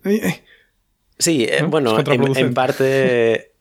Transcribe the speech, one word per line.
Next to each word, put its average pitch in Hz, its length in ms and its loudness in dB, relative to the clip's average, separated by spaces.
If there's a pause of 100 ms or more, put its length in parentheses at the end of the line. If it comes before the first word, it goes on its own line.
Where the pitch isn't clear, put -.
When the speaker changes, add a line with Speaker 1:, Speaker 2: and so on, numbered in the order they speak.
Speaker 1:
ay, 202 200 0
ay. 180 160 -4 (760)
Speaker 2:
Sí, 151 260 0
eh, 139 160 -2
Speaker 1:
¿No? 156 80 0
Speaker 2:
bueno, 147 220 0
Speaker 1:
Es - 20 2
Speaker 2:
en, 110 80 2
en - 60 0
Speaker 1:
contraproducente. 131 480 0
Speaker 2:
parte, 131 1080 0